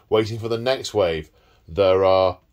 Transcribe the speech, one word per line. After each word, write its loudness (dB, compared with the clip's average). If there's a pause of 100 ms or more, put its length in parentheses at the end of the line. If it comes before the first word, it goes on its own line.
waiting 0
for -8
the -4
next -4
wave. -2 (360)
There 2
are 2 (140)